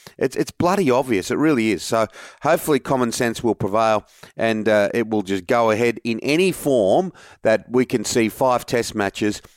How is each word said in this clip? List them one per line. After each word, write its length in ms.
It's, 160
it's 160
bloody 400
obvious. 400
It 80
really 320
is. 140
So 240
hopefully 380
common 320
sense 300
will 120
prevail 240
and, 320
uh, 240
it 160
will 140
just 240
go 240
ahead 320
in 180
any 300
form 640
that 280
we 140
can 200
see 240
five 380
test 260
matches 480